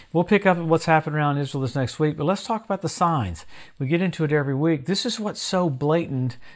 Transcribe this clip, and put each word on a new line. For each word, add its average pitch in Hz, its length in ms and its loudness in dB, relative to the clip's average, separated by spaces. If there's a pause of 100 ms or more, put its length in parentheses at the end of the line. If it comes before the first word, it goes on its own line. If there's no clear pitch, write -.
(120)
we'll 175 140 2
pick 196 200 4
up 185 120 6
what's 160 300 0
happened 156 280 2
around 147 220 2
Israel 143 240 -4
this 127 120 -2
next 131 240 -2
week, 151 200 0
but 143 80 -2
let's 196 180 0
talk 220 220 -4
about 190 160 -4
the 165 80 -2
signs. 139 560 0 (340)
We 135 80 -2
get 170 140 2
into 170 240 0
it 147 80 0
every 139 220 2
week. 143 320 0
This 190 180 0
is 226 160 -4
what's 208 200 -6
so 180 280 0
blatant, 135 680 0 (200)